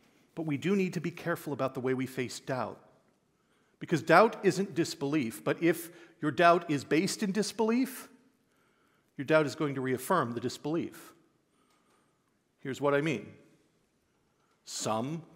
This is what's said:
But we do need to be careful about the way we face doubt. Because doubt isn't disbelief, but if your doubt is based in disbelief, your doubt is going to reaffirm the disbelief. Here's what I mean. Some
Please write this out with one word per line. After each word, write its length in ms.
But 80
we 120
do 220
need 160
to 80
be 100
careful 400
about 220
the 80
way 120
we 120
face 340
doubt. 400
Because 220
doubt 420
isn't 320
disbelief, 680
but 180
if 280
your 80
doubt 400
is 140
based 400
in 80
disbelief, 760
your 80
doubt 220
is 80
going 200
to 60
reaffirm 520
the 60
disbelief. 760
Here's 200
what 140
I 80
mean. 240
Some 580